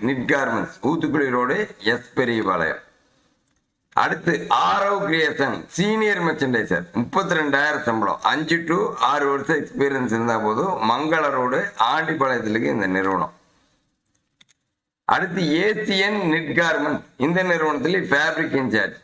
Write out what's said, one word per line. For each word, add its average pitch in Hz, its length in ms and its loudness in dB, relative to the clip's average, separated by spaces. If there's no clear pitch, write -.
நிட் 131 220 -2
கார்மெண்ட்ஸ், 120 460 -2
ஊத்துக்குளி 151 440 0
ரோடு, 123 220 0
எஸ் - 140 -8
பெரியபாளையம். 98 640 0
அடுத்து 143 320 0
ஆரவ் 196 420 0
கிரியேஷன் 147 480 0
சீனியர் 208 500 2
மெர்ச்சன்டைசர், 123 600 0
முப்பத்தி 170 400 0
ரெண்டாயிரம் 143 480 0
சம்பளம். 104 340 -2
அஞ்சு 160 260 0
to 175 80 2
ஆறு 143 220 2
வருஷம் 139 300 0
எக்ஸ்பீரியன்ஸ் 131 540 0
இருந்தா 113 300 0
போதும். 135 260 0
மங்கள 151 460 2
ரோடு, 127 220 0
ஆண்டிபாளையத்துலக்கு 135 840 0
இந்த 98 200 0
நிறுவனம். 95 380 0
அடுத்து 175 340 0
ஏசிஎன் 214 560 0
நிட் 156 260 -2
கார்மெண்ட், 151 420 0
இந்த 175 240 2
நிறுவனத்துல 160 500 0
ஃபேப்ரிக் 151 500 0
இன்சார்ஜ் 107 440 0